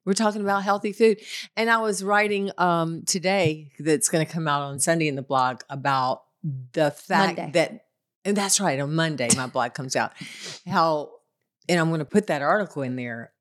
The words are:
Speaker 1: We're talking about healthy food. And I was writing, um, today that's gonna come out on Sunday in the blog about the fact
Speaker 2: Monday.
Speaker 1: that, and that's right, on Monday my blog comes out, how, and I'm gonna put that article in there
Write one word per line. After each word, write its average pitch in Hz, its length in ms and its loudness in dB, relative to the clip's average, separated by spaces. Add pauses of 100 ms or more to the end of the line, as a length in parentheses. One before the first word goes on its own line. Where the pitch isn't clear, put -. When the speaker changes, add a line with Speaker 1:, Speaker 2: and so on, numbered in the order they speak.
Speaker 1:
We're 185 60 0
talking 208 300 0
about 196 220 0
healthy 202 280 0
food. 226 260 4 (380)
And 226 140 0
I 226 80 4
was 208 260 -2
writing, 208 540 2
um, 165 480 2
today 160 720 0
that's 151 320 2
gonna 160 160 2
come 160 200 -4
out 143 140 0
on 139 180 -8
Sunday 165 300 2
in 143 60 -2
the 135 80 -6
blog 127 480 0
about 135 540 0 (500)
the 151 160 2
fact 175 480 0
Speaker 2:
Monday. 160 140 -10
Speaker 1:
that, - 340 0 (360)
and 202 140 0
that's 196 240 0
right, 160 180 0
on 143 160 -2
Monday 156 400 0
my 131 120 -4
blog 123 260 -2
comes 127 240 -6
out, 113 160 0 (560)
how, 165 420 0 (600)
and 175 100 4
I'm 160 100 2
gonna 160 140 -2
put 208 220 0
that 147 160 -2
article 175 400 0
in 127 140 -4
there 117 440 -10